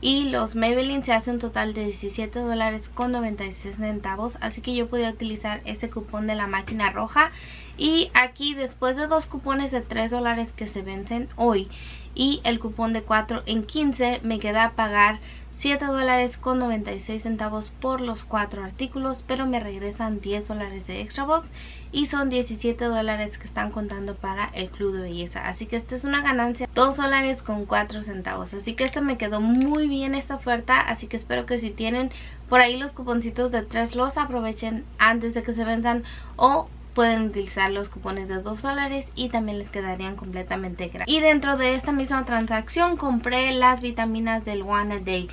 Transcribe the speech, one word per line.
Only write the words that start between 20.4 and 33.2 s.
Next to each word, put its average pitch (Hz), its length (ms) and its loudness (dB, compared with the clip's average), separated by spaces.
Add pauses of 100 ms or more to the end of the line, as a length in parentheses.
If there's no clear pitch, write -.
dólares 196 400 -6
de 190 140 -6
extra 214 240 -6
box 320 240 2 (420)
y 285 160 0
son 277 220 0
diecisiete 233 560 0
dólares 220 540 0
que - 80 -12
están 208 260 -4
contando 202 420 -6
para 202 400 -4
el 185 140 -4
club 196 260 -2
de 185 80 -4
belleza. 175 460 -6
Así 202 180 -6
que - 80 -6
esta 233 220 -4
es 254 80 -6
una 285 180 2
ganancia, 247 520 0
dos 269 240 6
dólares 269 440 2
con 208 220 -2
cuatro 208 380 0
centavos. 190 520 -6
Así 202 200 -6
que 254 100 2
esta 262 160 0
me 269 180 0
quedó 208 220 0
muy 269 480 4
bien 269 260 0
esta 277 220 -4
oferta, 247 440 2
así - 280 -2
que - 80 -6
espero 240 280 -2
que 247 140 -2
si 226 120 -4
tienen 247 420 -2 (360)
por 247 120 8
ahí 247 180 8
los 277 140 -4
cuponcitos 240 580 0